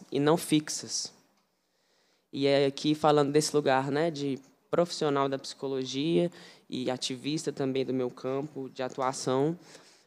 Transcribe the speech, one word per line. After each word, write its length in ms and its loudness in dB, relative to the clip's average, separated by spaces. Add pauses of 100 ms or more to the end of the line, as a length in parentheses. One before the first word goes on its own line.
e 120 0
não 160 6
fixas. 760 -2 (1200)
E 160 0
é 200 6
aqui 280 0
falando 380 4
desse 200 2
lugar, 380 2
né, 180 0
de 300 -4 (320)
profissional 560 0
da 100 -2
psicologia 920 -2 (380)
e 200 -4
ativista 600 -4
também 320 -2
do 100 -2
meu 160 -2
campo 600 -6
de 120 -10
atuação, 800 0 (480)